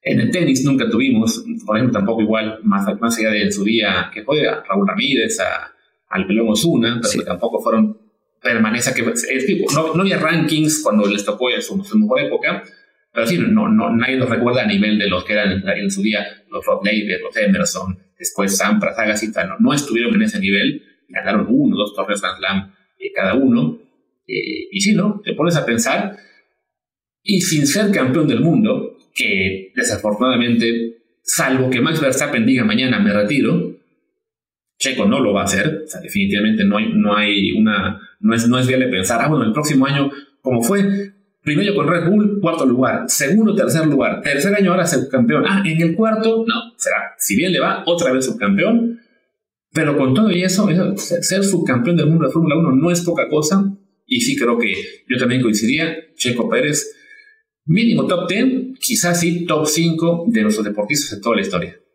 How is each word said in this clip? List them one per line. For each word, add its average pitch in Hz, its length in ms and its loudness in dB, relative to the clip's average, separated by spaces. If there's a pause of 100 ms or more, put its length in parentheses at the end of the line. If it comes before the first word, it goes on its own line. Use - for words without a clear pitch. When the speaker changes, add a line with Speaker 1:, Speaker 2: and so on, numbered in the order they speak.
Speaker 1:
En 107 200 0
el 110 100 0
tenis 135 320 0
nunca 127 260 2
tuvimos, 113 540 0 (220)
por 107 100 0
ejemplo, 113 240 2
tampoco 110 220 0
igual, 110 420 -2
más, 101 240 2 (140)
más 117 160 -2
allá 110 140 0
de 104 100 0
en 98 100 0
su 98 140 -2
día, 101 480 0
que 110 100 -14
fue 147 240 0
a - 160 -4
Raúl 196 240 0
Ramírez, - 540 -2
a, 90 320 -6 (340)
al 95 180 -4
Pelón 113 240 0
Ozuna, 117 520 2
pero 107 100 -4
Speaker 2:
Sí. - 80 -2
Speaker 1:
que - 60 -6
tampoco 107 360 -4
fueron, 110 380 0 (420)
permanece 120 520 0
que, 117 80 -4 (100)
es, 131 340 -4
digo, 175 300 0
no, 160 180 0
no 170 80 0
había 190 160 0
rankings 156 640 0
cuando 107 240 2
les 104 200 -2
tocó 113 260 -2
en 107 100 -2
su, - 220 -6
su 107 160 0
mejor 127 220 2
época, 165 420 -4 (500)
pero 113 140 -2
sí, 175 100 0
no, 107 300 2
no, 107 260 2
nadie 127 220 0
los 127 140 0
recuerda 120 340 0
a 107 40 0
nivel 104 300 2
de 101 120 0
los 90 160 -2
que 107 80 -4
eran 104 180 2
en, 95 160 -4
en 101 240 -2
su 98 100 -6
día, 104 240 -2 (240)
los - 160 -10
Rod 95 200 -2
Laver, 104 360 -2
los - 140 -10
Emerson, 95 640 -2 (180)
después 98 380 -4
Sampras, 104 420 0
Agassi, 107 340 -2
tal, - 180 -4
no, - 100 -8
no 127 140 4
estuvieron 117 420 0
en 110 80 4
ese 104 160 -2
nivel, 101 420 -2 (280)
ganaron 98 400 -2
uno, 123 260 2
dos 101 180 -4
torneos 98 280 -4
Grand 92 160 -6
Slam, 95 360 -4 (260)
eh, - 140 -8
cada 98 220 0
uno, 117 440 2 (480)
eh, - 440 -8
y 196 80 -6
sí, 202 140 2
¿no? 208 300 0
Te - 100 -4
pones 156 220 0
a 135 100 0
pensar, 131 520 -2 (1040)
y 190 200 0
sin 147 260 0
ser 202 240 0
campeón 143 360 2
del 117 120 0
mundo, - 560 2 (180)
que 95 600 -4
desafortunadamente, 117 1200 -2 (240)
salvo 131 480 0
que 120 120 0
Max 160 180 0
Verstappen 127 460 0
diga 123 180 2
mañana, 110 360 0
"Me 101 120 4
retiro", 110 640 0 (1000)
Checo 127 280 -2
no 127 140 2
lo 107 140 2
va 98 80 0
a - 40 -4
hacer, - 380 -2
o - 40 -14
sea, - 120 -14
definitivamente 104 640 0
no 104 140 2
hay, 110 160 -2
no 104 240 2
hay 104 340 0
una, 104 480 0 (220)
no 110 140 2
es, 117 120 0
no 127 120 4
es 127 80 2
viable 127 200 2
pensar, 95 340 -2
"Ah, 147 60 0
bueno, 135 180 2
el 110 60 0
próximo 147 340 2
año, 143 240 0 (320)
como 123 220 0
fue, 196 480 0 (320)
primero 190 320 0
con 143 140 0
Red 170 200 0
Bull, 208 300 2
cuarto 160 260 0
lugar, 120 420 2
segundo, 185 460 2
tercer 160 340 2
lugar, 131 340 0
tercer 180 340 0
año 196 160 4
ahora 180 140 2
subcampeón, 135 600 2
ah, 196 200 2
en 160 160 0
el 165 140 2
cuarto", 220 520 2
no, - 300 -4
será, - 400 -4
si - 180 -2
bien 180 160 2
le 143 80 0
va, - 280 -2
otra 131 260 2
vez 131 120 0
subcampeón, 147 760 0 (720)
pero 147 240 0
con 131 160 2
todo 208 180 4
y 175 120 0
eso, 190 260 2
eso, 185 260 2
ser, - 300 -4
ser 196 180 0
subcampeón 170 540 2
del 147 100 2
mundo 156 200 4
de - 40 0
Fórmula 156 260 2
uno 147 160 2
no 151 160 4
es 175 120 0
poca 160 260 -2
cosa, 170 480 2 (300)
y 123 160 -2
sí - 160 0
creo 117 200 2
que 104 160 -2 (360)
yo 123 80 0
también 131 240 2
coincidía, 127 560 0 (180)
Checo 117 320 -2
Pérez, 147 480 -2 (720)
mínimo 196 420 2
top 175 200 -2
ten, 247 540 0
quizás 170 380 0
sí 170 260 0
top 151 220 0
cinco 165 600 0
de 113 140 2
los 107 220 2
deportistas 101 540 -4
de 98 40 -14
toda 117 140 0
la 98 80 0
historia. 90 320 -6 (200)